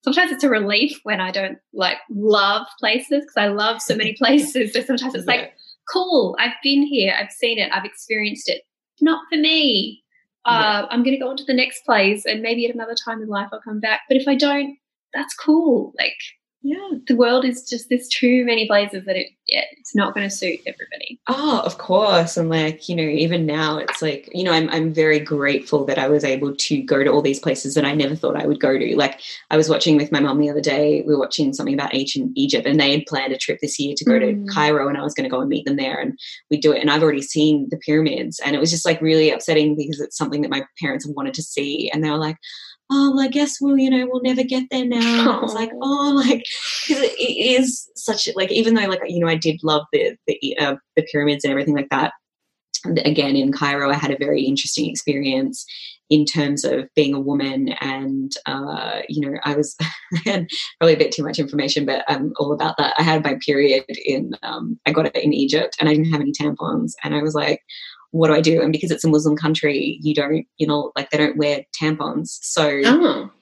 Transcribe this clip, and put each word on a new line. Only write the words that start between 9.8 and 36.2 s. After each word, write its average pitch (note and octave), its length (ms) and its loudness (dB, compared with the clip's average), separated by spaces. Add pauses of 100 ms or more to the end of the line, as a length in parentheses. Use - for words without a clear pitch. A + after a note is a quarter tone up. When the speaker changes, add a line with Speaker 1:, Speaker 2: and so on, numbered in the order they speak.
Speaker 1:
Uh, A#3+ 60 2 (320)
Speaker 2:
Yeah. - 80 -6
Speaker 1:
I'm A#3+ 140 0
gonna C4+ 140 2
go B3+ 100 -4
on C4+ 80 -6
to C4+ 80 -10
the C4+ 100 0
next B3+ 300 -2
place, G#3 420 2
and A3 160 -2
maybe A#3 240 -2
at A#3 80 -2
another A#3 220 -8
time A3+ 260 -6
in G#3+ 60 -10
life G3+ 240 -4
I'll A3 80 -12
come G#3+ 200 -8
back. G#3+ 280 0
But C4+ 80 4
if C4+ 100 2
I C#4 80 4
don't, C#4+ 420 0 (380)
that's C#4+ 200 -6
cool." D#4 640 2
Like, - 160 -2 (500)
Speaker 2:
Yeah. C#4+ 120 -2 (320)
Speaker 1:
the B3 80 4
world B3 280 4
is B3+ 240 -4
just, A#3+ 200 -8
there's B3+ 180 -2
too B3 380 2
many A3+ 240 0
places G3+ 380 0
that F#3+ 100 -2
it, - 100 -4 (220)
yeah, - 160 0 (160)
it's - 160 -6
not - 180 0
gonna G3 160 -4
suit F3 340 -6
everybody. - 640 -14
Speaker 2:
Oh, C4+ 360 0
of - 140 -4
course. F#3 580 2
And, E3 140 0
like, D#3 380 -2
you F3 60 -4
know, E3 80 0
even D#3+ 440 0
now D#3 320 0
it's - 220 -6
like, D3 320 -4
you F3+ 120 -4
know, F3 80 2
I'm, D#3+ 180 2
I'm D#3+ 240 0
very D#3 240 4
grateful C#3+ 680 0
that C#3 120 0
I C3+ 80 0
was D3 160 4
able C#3 320 -2
to - 260 -2
go C3+ 220 2
to C#3 80 4
all D3 100 6
these C3+ 200 0
places C3+ 340 -2
that C#3+ 100 2
I C#3+ 120 0
never C#3+ 180 0
thought D3+ 220 -2
I D3+ 100 -4
would D3 140 0
go C3+ 180 2
to. A#2+ 180 0
Like, - 240 0 (300)
I D#3 60 2
was D#3 120 4
watching D#3 280 4
with D3 160 2
my C#3+ 80 2
mum C#3+ 180 2
the D3 120 2
other C#3+ 100 0
day, D3 440 2
we D3+ 100 2
were C#3 40 2
watching C3+ 340 0
something - 220 -2
about C#3 220 -2
ancient C3+ 400 -2
Egypt, C#3 280 2
and C#3+ 140 4
they C#3 140 4
had D3+ 140 0
planned C3+ 260 -4
a C3+ 40 -4
trip - 240 -6
this D3 200 -6
year C#3+ 160 -4
to D#3 80 -6
go A#3 160 4
to - 60 0
Speaker 1:
Mm. G3+ 280 -2
Speaker 2:
Cairo, D3+ 340 2
and D3+ 80 -2
I C#3+ 60 -4
was D3 120 -4
gonna C3+ 140 -4
go C3 120 -2
and C3+ 80 -2
meet C#3+ 160 -2
them C#3 100 -2
there, C3+ 240 -4
and - 180 -6 (320)